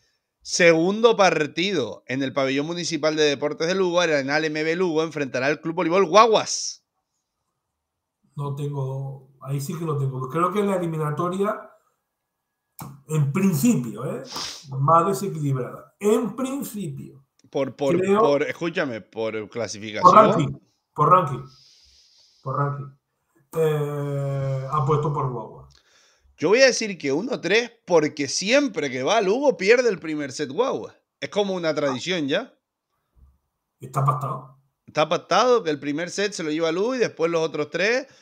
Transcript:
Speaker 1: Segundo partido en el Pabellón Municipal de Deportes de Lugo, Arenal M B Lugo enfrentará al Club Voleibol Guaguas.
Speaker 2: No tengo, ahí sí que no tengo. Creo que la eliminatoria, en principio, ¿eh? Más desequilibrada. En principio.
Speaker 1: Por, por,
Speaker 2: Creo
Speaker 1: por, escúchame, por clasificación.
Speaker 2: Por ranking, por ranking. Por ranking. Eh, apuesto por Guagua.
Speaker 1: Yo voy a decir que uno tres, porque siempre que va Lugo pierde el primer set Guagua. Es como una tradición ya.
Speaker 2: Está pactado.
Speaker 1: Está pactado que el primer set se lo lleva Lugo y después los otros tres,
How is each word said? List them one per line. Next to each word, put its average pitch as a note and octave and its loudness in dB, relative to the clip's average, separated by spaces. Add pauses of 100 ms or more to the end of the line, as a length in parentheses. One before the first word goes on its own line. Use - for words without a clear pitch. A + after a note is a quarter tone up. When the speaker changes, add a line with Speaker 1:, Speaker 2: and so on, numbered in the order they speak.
(420)
Speaker 1:
Segundo F#3 4
partido E3 0
en C3 -4
el C3 -6
Pabellón C3+ 0
Municipal D#3 -4
de D3+ 2
Deportes D3 -2
de F#3 0
Lugo, F3 0
Arenal D3+ 0
M D#3 -2
B D#3+ 0
Lugo E3+ 0
enfrentará C#3+ -4
al D3+ -2
Club E3 -6
Voleibol F3+ 2
Guaguas. G3+ 4 (1500)
Speaker 2:
No C#3+ -6
tengo, C3+ -8 (120)
ahí C#3 -4
sí E3 -6
que E3 -6
no D3+ -2
tengo. C3+ -2
Creo F3 0
que G3+ 0
la G3 0
eliminatoria, F3 -2 (1400)
en D3 0
principio, C#3+ 2
¿eh? G#3+ -6 (560)
Más E3 4
desequilibrada. D3+ -4
En G#3+ 2
principio. G#3 -8 (280)
Speaker 1:
Por, C3+ -4
por, C#3+ 0
Speaker 2:
Creo G3 4
Speaker 1:
por, C#3+ 4
escúchame, D3 -4
por G#2+ -6
clasificación. G#2+ 2
Speaker 2:
Por A2+ 8
ranking, E2+ 4 (380)
por - 2
ranking. D#3+ 2 (960)
Por C3+ -6
ranking. C3+ -4 (680)
Eh, C#3+ -2
apuesto D3 0
por C3+ -2
Guagua. - -10 (720)
Speaker 1:
Yo D3+ 0
voy A#3 6
a C4+ 8
decir G#3+ -2
que C#3 -2
uno F#3+ -2
tres, G#3 0 (140)
porque D3+ 2
siempre G3 0
que B2+ -4
va G3+ 2
Lugo A3+ 2
pierde A#3+ 4
el F#3 -2
primer D3+ -6
set C3+ -6
Guagua. E3 -4 (240)
Es C#3 -10
como G3 0
una E3 -2
tradición D3 -2
ya. G3 -4 (1300)
Speaker 2:
Está C3+ -4
pactado. - -4 (300)
Speaker 1:
Está D3+ 0
pactado G3+ 2
que D#3+ -4
el D3 -2
primer D3 -4
set G3 -4
se F#3+ -8
lo D3+ -4
lleva D#3+ -2
Lugo G#3+ -2
y - -4
después E3+ 0
los E3 0
otros D3+ -4
tres, A3+ -2 (140)